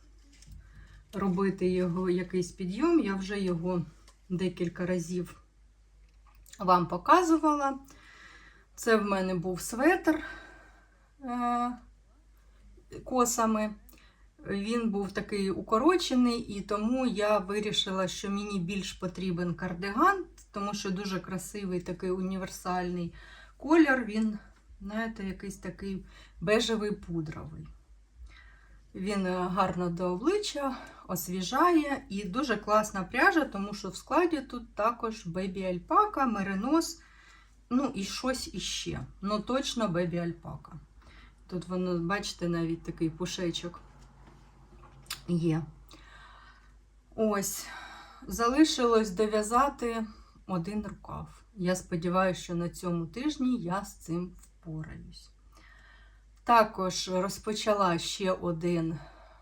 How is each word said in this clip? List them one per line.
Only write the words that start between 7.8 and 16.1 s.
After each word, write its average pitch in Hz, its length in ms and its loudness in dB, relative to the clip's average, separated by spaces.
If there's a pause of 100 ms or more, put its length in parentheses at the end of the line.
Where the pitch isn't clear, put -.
Це 226 220 4
в 208 80 2
мене 190 300 0
був 180 260 -4
светр, 311 640 2 (1000)
е, 240 480 0 (1300)
косами. 220 680 2 (720)
Він 208 440 -2
був 196 220 -2
такий 196 380 -2
укорочений, 247 880 2